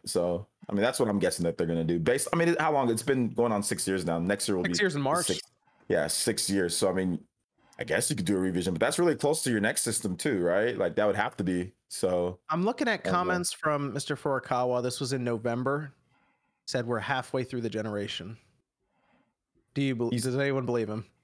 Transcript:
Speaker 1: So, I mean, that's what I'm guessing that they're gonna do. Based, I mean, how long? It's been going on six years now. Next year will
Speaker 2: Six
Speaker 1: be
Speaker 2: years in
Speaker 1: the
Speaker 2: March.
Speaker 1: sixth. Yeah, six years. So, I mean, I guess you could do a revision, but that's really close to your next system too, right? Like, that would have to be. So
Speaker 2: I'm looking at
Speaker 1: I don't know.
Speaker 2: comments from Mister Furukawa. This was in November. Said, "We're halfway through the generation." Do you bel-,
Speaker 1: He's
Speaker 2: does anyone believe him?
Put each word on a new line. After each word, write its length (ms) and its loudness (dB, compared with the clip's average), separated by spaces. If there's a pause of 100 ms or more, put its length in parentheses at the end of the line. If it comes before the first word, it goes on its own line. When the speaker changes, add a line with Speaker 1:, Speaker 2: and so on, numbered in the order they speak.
Speaker 1:
So, 400 -2 (240)
I 40 -8
mean, 80 8
that's 180 6
what 80 4
I'm 100 2
guessing 280 2
that 120 2
they're 80 2
gonna 200 2
do. 120 4
Based, 360 2
I 20 2
mean, 240 4
how 140 2
long? 160 4
It's 140 0
been 260 2
going 240 2
on 100 0
six 240 -2
years 180 0
now. 140 0
Next 300 0
year 80 2
will 80 0
Speaker 2:
Six 140 0
Speaker 1:
be 40 2
Speaker 2:
years 120 0
in 60 -4
Speaker 1:
the 40 0
Speaker 2:
March. 220 0
Speaker 1:
sixth. 220 -4 (380)
Yeah, 200 0
six 420 -2
years. 260 0
So, 140 2
I 40 0
mean, 260 0 (600)
I 60 -6
guess 240 0
you 80 -4
could 80 -4
do 100 2
a 60 2
revision, 320 0
but 80 0
that's 180 0
really 160 4
close 280 0
to 80 0
your 100 2
next 220 0
system 340 -2
too, 240 0
right? 360 2
Like, 200 0
that 100 2
would 80 2
have 220 -2
to 80 -2
be. 260 -2 (160)
So 500 -2 (120)
Speaker 2:
I'm 160 -2
looking 240 -2
at 60 0
Speaker 1:
I 20 -6
don't 80 -8
know. 60 -2
Speaker 2:
comments 420 -2
from 400 -2
Mister 240 -6
Furukawa. 680 -2
This 160 -4
was 140 -4
in 100 -2
November. 680 -2 (760)
Said, 160 -2
"We're 140 -2
halfway 460 -4
through 160 -8
the 80 -4
generation." 680 -6 (1400)
Do 80 -2
you 140 0
bel-, 140 -2
Speaker 1:
He's 140 -2
Speaker 2:
does 120 -2
anyone 300 0
believe 240 0
him? 160 -6 (180)